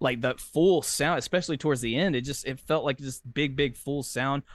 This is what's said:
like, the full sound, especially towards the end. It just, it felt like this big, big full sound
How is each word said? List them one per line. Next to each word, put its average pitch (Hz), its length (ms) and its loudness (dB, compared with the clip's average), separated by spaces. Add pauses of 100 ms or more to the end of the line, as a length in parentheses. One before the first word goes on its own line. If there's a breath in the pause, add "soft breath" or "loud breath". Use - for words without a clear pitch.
like, 127 200 0
the 127 140 0
full 170 480 4
sound, 156 360 0
especially 170 400 0
towards 143 220 2
the 117 160 0
end. 170 200 2
It 123 60 0
just, 135 240 -8
it 131 120 -6
felt 156 260 0
like 139 140 0
this 135 220 -10
big, 139 340 -2
big 135 220 0
full 139 260 -4
sound 135 400 -2 (120 loud breath)